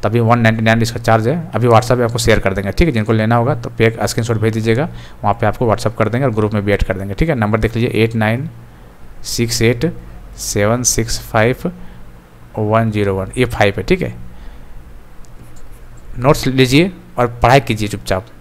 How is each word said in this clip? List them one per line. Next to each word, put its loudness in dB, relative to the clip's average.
तभी 2
वन 4
नाइंटी 4
नाइन 4
इसका -2
charge 2
है, -4
अभी 2
WhatsApp 6
पे 2
आपको -2
share 4
कर 0
देंगे। -4
ठीक -2
है, 0
जिनको 0
लेना 2
होगा 2
तो -8
पे 0
screenshot -2
भेज 0
दीजिएगा, 0
वहाँ 2
पे -2
आपको 0
WhatsApp 0
कर 2
देंगे 0
और 0
group 0
में 0
भी 2
ऐड 2
कर -2
देंगे। -8
ठीक 0
है, 0
Number 0
देख -2
लीजिए 2
एट 0
नाइन 0
सिक्स -2
एट 2
सेवन 0
सिक्स -2
फाइव 2
वन 2
ज़ीरो 0
वन, -4
ये 2
फ़ाइव 2
है। -4
ठीक 0
है, -6
Notes 2
लीजिए 4
और 2
पढ़ाई 4
कीजिए -2
चुपचाप। -4